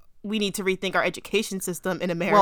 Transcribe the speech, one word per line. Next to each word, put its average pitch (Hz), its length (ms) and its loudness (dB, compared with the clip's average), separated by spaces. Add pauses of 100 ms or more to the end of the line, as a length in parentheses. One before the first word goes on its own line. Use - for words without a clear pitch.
(240)
we 214 160 -2
need 202 160 0
to 208 80 -4
rethink 185 320 0
our 170 80 2
education 196 560 -2
system 180 420 -4
in 180 80 -2
America. 170 320 0